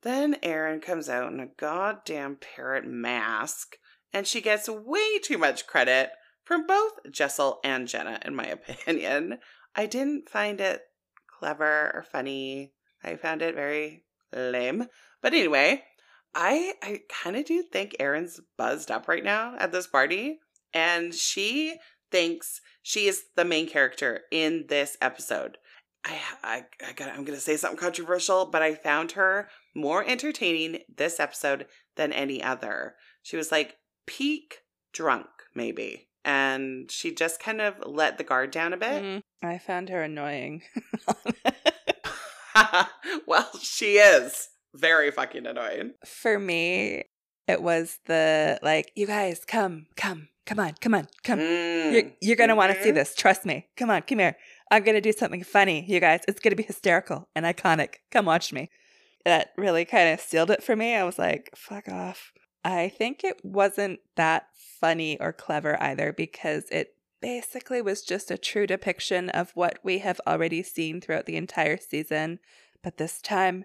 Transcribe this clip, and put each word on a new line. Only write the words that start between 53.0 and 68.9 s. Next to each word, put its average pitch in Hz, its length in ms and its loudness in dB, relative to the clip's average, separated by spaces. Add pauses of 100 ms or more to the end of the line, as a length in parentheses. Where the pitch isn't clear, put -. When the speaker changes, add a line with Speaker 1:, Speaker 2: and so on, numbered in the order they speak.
Speaker 2:
Trust - 300 4
me. 156 220 -6 (100)
Come 240 120 -2
on, 185 140 4
come 240 160 -2
here. 175 160 4 (360)
I'm 214 120 8
gonna 214 180 6
do 214 100 4
something 180 320 -2
funny, 190 440 4
you 185 120 4
guys. 170 280 6
It's 202 120 -2
gonna - 160 4
be 220 80 -2
hysterical 180 720 0
and 160 100 -2
iconic. 165 500 2 (160)
Come 214 140 4
watch 170 280 2
me." 143 160 -8 (560)
That 170 320 4
really 170 280 2
kinda 165 360 6
sealed 165 300 2
it - 120 2
for - 120 2
me. 233 200 0
I 196 80 2
was 180 140 -4
like, - 380 -2
"Fuck - 340 -16
off." 92 420 -10 (320)
I 180 260 0
think 233 340 -6
it - 200 -4
wasn't 196 560 0 (160)
that 160 320 2 (320)
funny 160 400 0
or 160 140 -4
clever 151 480 -2
either 143 320 -2
because 156 580 -6
it - 240 -4 (260)
basically 247 600 -8
was 202 220 -4
just 190 280 -8
a 190 60 -6
true 202 300 -2
depiction 180 600 -2